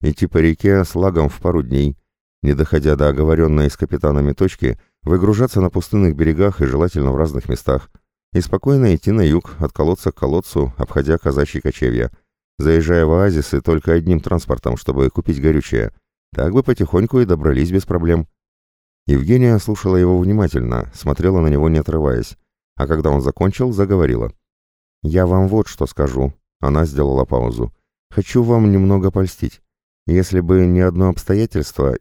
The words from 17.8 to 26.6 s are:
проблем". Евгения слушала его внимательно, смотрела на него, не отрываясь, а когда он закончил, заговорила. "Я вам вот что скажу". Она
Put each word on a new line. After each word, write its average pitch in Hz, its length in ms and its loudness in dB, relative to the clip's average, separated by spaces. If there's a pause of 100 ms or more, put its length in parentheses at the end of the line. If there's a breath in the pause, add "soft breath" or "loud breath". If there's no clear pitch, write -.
проблем". 85 420 0 (800)
Евгения 110 520 2
слушала 98 360 -2
его 90 240 4
внимательно, 80 720 -2
смотрела 87 460 -2
на 80 80 2
него, 76 220 2
не 80 80 2
отрываясь, 73 580 -2 (400)
а 69 100 -4
когда 76 260 0
он 71 100 2
закончил, 95 500 -2
заговорила. 85 640 0 (680)
"Я 87 240 2
вам 95 220 2
вот 107 220 0
что - 180 -6
скажу". 67 460 -4 (260)
Она 71 240 0